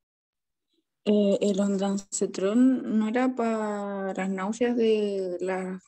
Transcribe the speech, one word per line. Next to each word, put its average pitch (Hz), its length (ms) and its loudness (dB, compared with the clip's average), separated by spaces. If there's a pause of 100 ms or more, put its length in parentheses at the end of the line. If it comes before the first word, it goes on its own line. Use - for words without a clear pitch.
(1120)
Eh, 202 300 4
¿el 202 180 0
ondansetron 202 1400 0
no 214 100 0
era 254 260 0
para 208 800 -4
las 190 160 -4
náuseas 214 480 -2
de 202 640 0
la 185 480 -4